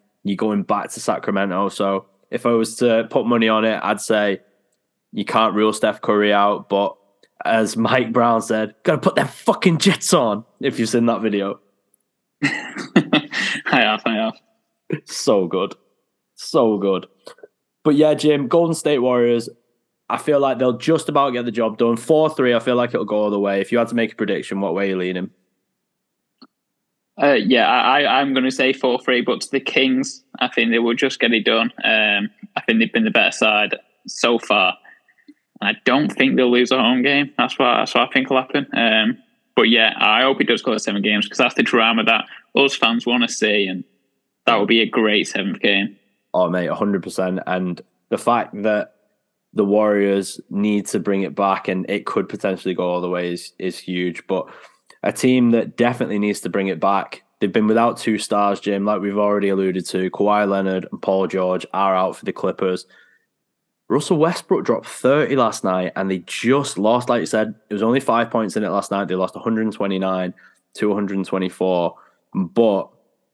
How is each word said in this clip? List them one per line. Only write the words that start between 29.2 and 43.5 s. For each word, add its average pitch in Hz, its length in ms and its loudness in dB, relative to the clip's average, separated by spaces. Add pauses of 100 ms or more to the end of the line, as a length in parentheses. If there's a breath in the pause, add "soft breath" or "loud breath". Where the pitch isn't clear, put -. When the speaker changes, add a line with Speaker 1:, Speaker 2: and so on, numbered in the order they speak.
Speaker 2:
but 104 200 -2
to - 100 -12
the 135 100 -2
Kings, 131 600 -2 (180)
I 123 100 0
think 117 220 0
they 117 80 2
will 117 160 0
just 131 260 -2
get 120 100 2
it 110 140 2
done. 117 260 2 (120)
Um, 107 460 0 (280)
I - 80 -4
think 113 140 2
they've 110 120 0
been 113 140 0
the 107 60 0
better 107 200 2
side 107 460 0 (280)
so 117 320 0
far. 98 400 0 (840 soft breath)
I 104 140 -2 (100)
don't 139 260 2
think 131 240 2
they'll 127 160 4
lose 123 200 4
a 131 100 2
home 123 220 2
game. 143 340 0
That's 127 200 -2
what, 123 200 4
that's 110 160 -2
what 123 160 2
I - 20 -20
think 135 180 0
will 131 120 2
happen. 139 320 -4
Um, 110 440 2 (380)
but 113 140 6
yeah, 113 280 4
I 110 260 4
hope 135 180 2
it 110 60 -2
does 113 140 0
go 113 120 -2
to 110 60 -2
seven 101 220 -4
games 104 240 0
'cause - 120 -10
that's 123 180 0
the 131 80 2
drama 113 400 2
that 110 220 0 (280 loud breath)
us 139 220 2
fans 117 300 0
wanna 120 240 0
see, 104 360 0